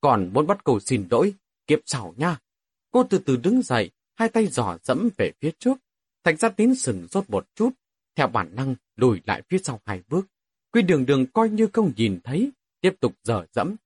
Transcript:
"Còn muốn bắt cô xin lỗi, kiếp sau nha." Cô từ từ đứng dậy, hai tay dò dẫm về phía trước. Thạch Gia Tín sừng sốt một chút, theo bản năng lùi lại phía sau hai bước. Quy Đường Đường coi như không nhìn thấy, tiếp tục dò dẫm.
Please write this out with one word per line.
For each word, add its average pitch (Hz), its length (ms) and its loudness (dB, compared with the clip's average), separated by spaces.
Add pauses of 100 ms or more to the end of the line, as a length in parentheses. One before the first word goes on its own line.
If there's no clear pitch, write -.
"Còn 107 320 2
muốn 143 140 0
bắt 202 180 -2
cô 117 160 2
xin 107 300 -4
lỗi, 170 240 2 (320)
kiếp 151 200 2
sau 95 300 -8
nha." 156 220 -2 (520)
Cô 254 140 4
từ 196 140 0
từ 135 180 0
đứng 202 260 2
dậy, 110 280 -2 (240)
hai 226 140 0
tay 226 180 2
dò 104 360 -4
dẫm 160 340 0
về - 240 -2
phía 151 180 -2
trước. 262 200 0 (460)
Thạch 160 140 2
Gia 226 100 2
Tín 226 260 2
sừng 95 340 -6
sốt 196 220 -4
một 98 240 -4
chút, 233 160 0 (440)
theo 143 140 0
bản 95 280 -4
năng 131 180 -4 (220)
lùi 113 300 2
lại - 220 -4
phía 185 100 0
sau 131 260 -6
hai 95 240 -8
bước. 180 180 -2 (460)
Quy 233 100 4
Đường 165 240 2
Đường 135 200 2
coi 220 240 2
như 214 220 2
không 214 240 2
nhìn 101 280 0
thấy, 190 260 -2 (300)
tiếp 185 200 2
tục 120 220 -2
dò 101 300 -2
dẫm. 180 340 -4